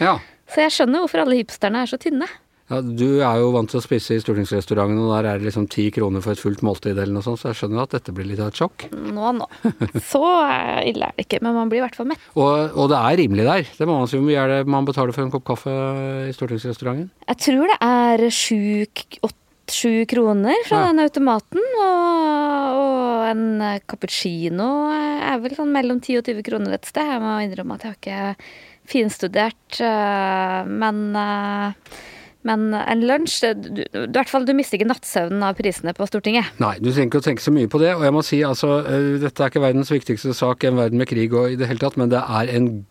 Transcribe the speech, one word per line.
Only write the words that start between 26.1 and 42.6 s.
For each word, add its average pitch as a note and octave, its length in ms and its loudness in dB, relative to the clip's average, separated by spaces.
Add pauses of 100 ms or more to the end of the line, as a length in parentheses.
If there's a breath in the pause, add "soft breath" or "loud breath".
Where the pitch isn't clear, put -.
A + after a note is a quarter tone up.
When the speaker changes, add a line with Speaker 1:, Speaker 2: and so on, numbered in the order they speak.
Speaker 2:
og A#3 80 -6
tyve G#3+ 160 -4
kroner G3+ 320 -2
et - 160 -10
sted. D4 240 -2
Jeg A3 80 -4
må G#3+ 80 -2 (160)
innrømme F#3+ 320 -8
at A3+ 80 -10
jeg G#3 80 -12
har - 80 -20
ikke G3 480 -8 (400 loud breath)
finstudert, G#3+ 880 -2
eh, F#3+ 880 0
men, G#3+ 340 -2 (140)
eh, G3+ 880 -4 (440 loud breath)
men A3 240 0
en A3+ 320 0
lunsj, D4+ 360 0 (200)
du, - 80 -12
du, G3+ 140 -6
du, - 240 -8
i B3 80 -6
hvert B3+ 160 0
fall, C4 180 0
du C#4 80 4
mister C#4 220 0
ikke G#3+ 100 2
nattsøvnen G3 560 -2
av F#3+ 140 -2
prisene G3 340 -2
på G3+ 160 -4
Stortinget. G#3+ 540 -2
Speaker 1:
Nei, G#2 180 0
du A2+ 80 0
trenger C3 220 2
ikke D3 100 2
å - 60 -2
tenke C3 180 0
så D3+ 80 4
mye B2+ 160 4
på D3+ 140 0
det, E3+ 160 4
og D3+ 80 2
jeg C#3 100 4
må D#3 80 2
si, C#3+ 220 0
altså, C#3+ 320 2 (100)
eh, C#3+ 320 2
dette C#3+ 220 -2
er C3 80 2
ikke C#3+ 160 2
verdens C3 260 2
viktigste B2+ 460 -2
sak, B2 260 0
en B2+ 140 4
verden A#2+ 240 2
med B2+ 80 -2
krig A2+ 240 0
og B2 160 2
i B2+ 100 -4
det B2 80 0
hele B2 140 -2
tatt, C#3 180 0
men B2 140 4
det A#2+ 80 2
er A#2+ 340 -2
en B2 140 2 (200)